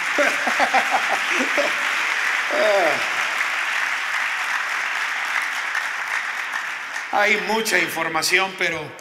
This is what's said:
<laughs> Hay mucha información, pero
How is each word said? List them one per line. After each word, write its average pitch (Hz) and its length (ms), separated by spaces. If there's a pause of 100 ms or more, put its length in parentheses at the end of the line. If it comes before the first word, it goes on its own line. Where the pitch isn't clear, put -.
(180)
<laughs> - 3000 (4000)
Hay 208 260 (100)
mucha 220 320
información, 165 760
pero 165 220 (220)